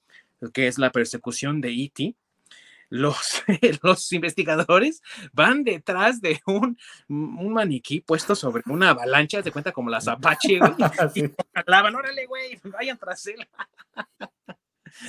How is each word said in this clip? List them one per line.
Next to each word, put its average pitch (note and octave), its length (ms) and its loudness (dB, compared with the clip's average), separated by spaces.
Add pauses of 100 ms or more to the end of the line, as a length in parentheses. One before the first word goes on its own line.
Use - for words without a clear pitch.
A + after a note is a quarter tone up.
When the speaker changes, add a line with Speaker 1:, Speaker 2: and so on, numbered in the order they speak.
(520)
Speaker 1:
que C3 140 0
es B2 120 -2
la C3 120 4
persecución B2 680 -4
de B2 100 -4
E C3 240 -6
T, F#3+ 220 -4 (720)
los, - 580 -2
<laughs> G3 380 4
los F3+ 280 2
investigadores E3+ 880 2 (320)
van B3 300 4
detrás G#3 580 0
de D#3+ 260 0
un, G3+ 300 -2 (320)
un D#3 440 -6
maniquí D3+ 480 -2
puesto D#3+ 340 0
sobre A#2+ 320 -4
una C#3+ 240 4
avalancha, D3 480 2
haz G3 60 -6
de E3 80 -6
cuenta D3 180 -6
como A#2+ 200 -6
las A2+ 180 -2
Apache, D3+ 500 2
güey, - 200 6
Speaker 2:
<laughs> E3 360 2
Speaker 1:
y G3+ 60 -4
Speaker 2:
Sí. D3 120 -2 (220)
Speaker 1:
jalaban, G3 400 4
"Órale, C4+ 320 -8
güey, B3+ 380 -12
vayan A#3 340 -10
tras F3+ 300 -10
él". A3+ 260 -14
<laughs> - 1040 -18 (500)